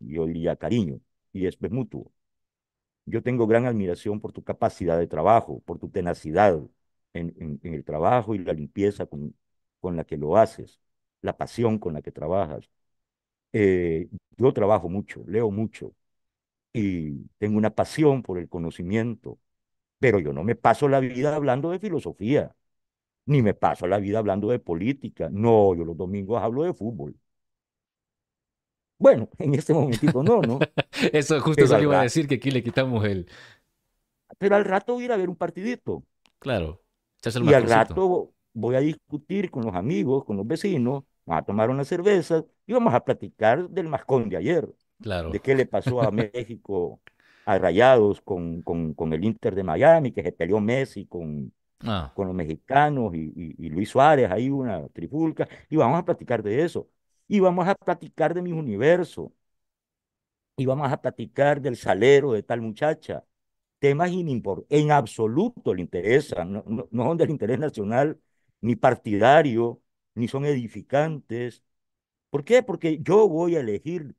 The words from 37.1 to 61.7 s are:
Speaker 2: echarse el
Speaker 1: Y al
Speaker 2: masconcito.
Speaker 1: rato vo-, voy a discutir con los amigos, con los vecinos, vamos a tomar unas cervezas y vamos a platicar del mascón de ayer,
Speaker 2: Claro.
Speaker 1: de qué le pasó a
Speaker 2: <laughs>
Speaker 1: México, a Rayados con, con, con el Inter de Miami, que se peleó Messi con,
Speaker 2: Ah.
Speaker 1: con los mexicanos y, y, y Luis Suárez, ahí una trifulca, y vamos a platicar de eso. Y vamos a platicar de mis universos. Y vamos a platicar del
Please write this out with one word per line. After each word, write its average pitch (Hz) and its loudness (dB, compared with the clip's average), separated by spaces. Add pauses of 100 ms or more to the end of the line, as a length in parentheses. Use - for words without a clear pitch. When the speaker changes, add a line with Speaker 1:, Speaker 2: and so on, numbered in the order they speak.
Speaker 2:
echarse 120 -6
el 120 0
Speaker 1:
Y 147 6
al 131 8
Speaker 2:
masconcito. 113 4
Speaker 1:
rato 190 2
vo-, - -2 (180)
voy 117 -2
a 131 2
discutir 156 -4
con 123 -6
los 107 -4
amigos, 135 -2
con 107 -6
los 98 -4
vecinos, 139 -2 (200)
vamos 78 -2
a - -18
tomar 110 0
unas 135 -4
cervezas 175 2 (220)
y 202 -6
vamos 233 2
a 123 2
platicar 117 0
del 160 -6
mascón 127 -2
de 92 -4
ayer, 139 0 (340)
Speaker 2:
Claro. 87 -6
Speaker 1:
de 101 -4
qué 135 2
le 131 2
pasó 120 -2
a 110 2
Speaker 2:
<laughs> - -
Speaker 1:
México, 101 -4 (440)
a 98 0
Rayados 101 6
con, 87 -6
con, 82 -4
con 80 -4
el 80 -2
Inter 110 -2
de 95 -4
Miami, 120 4
que 101 -6
se 87 -4
peleó 92 0
Messi 120 -4
con, 76 -10 (320)
Speaker 2:
Ah. 92 -6
Speaker 1:
con 98 -6
los 92 -6
mexicanos 117 0
y, 80 -8
y, 82 -12
y 80 -8
Luis 92 -4
Suárez, 135 4
ahí 117 0
una 117 -6
trifulca, 156 -4 (220)
y 151 -2
vamos 147 4
a 175 -10
platicar 123 -4
de 110 0
eso. 156 -6 (380)
Y 208 2
vamos 180 2
a 196 2
platicar 170 -4
de 180 -4
mis 180 -6
universos. 147 0 (1300)
Y 131 -4
vamos 135 -2
a 147 -4
platicar 135 0
del 127 -4